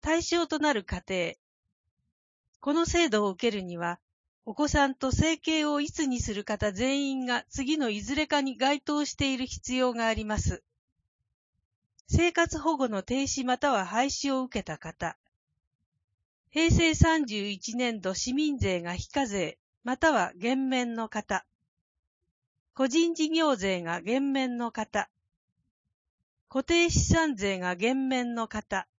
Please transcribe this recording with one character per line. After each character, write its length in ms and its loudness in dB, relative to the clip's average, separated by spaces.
対 200 0
象 260 0
と 120 -4
な 140 2
る 100 -2
家 240 -8
庭。 260 -2
こ 140 -2
の 120 4
制 240 2
度 160 2
を 40 2
受 200 0
け 60 -4
る 80 -6
に 140 -10
は、 220 -4
お 120 -10
子 120 0
さ 200 4
ん 80 -4
と 160 -2
生 260 2
計 280 0
を 160 0
い 60 -4
つ 180 -2
に 140 -2
す 140 -4
る 100 -6
方 280 -2
全 400 0
員 140 -4
が 240 -2
次 280 -2
の 120 2
い 120 -4
ず 140 -4
れ 120 0
か 140 2
に 160 -4
該 240 2
当 240 0
し 80 -8
て 200 0
い 40 -2
る 80 -2
必 300 -6
要 180 2
が 140 0
あ 60 2
り 120 -4
ま 140 -2
す。 240 -2
生 240 4
活 280 0
保 160 2
護 140 2
の 140 -2
停 200 0
止 220 -2
ま 120 2
た 140 2
は 140 2
廃 220 2
止 260 -2
を 80 0
受 180 -4
け 40 -8
た 140 -10
方。 400 -8
平 200 2
成 260 4
三 300 4
十 220 -4
一 300 -8
年 240 -2
度 120 -2
市 200 -4
民 240 0
税 240 0
が 140 -6
非 160 -8
課 140 0
税、 320 -4
ま 140 -2
た 140 4
は 240 2
減 340 -2
免 260 0
の 120 -4
方。 380 -4
個 140 0
人 260 2
事 160 -2
業 260 2
税 260 0
が 200 -4
減 320 0
免 240 -2
の 140 -4
方。 380 -4
固 140 -2
定 260 4
資 160 2
産 300 4
税 240 -2
が 160 -2
減 340 0
免 240 -2
の 140 -4
方。 400 -6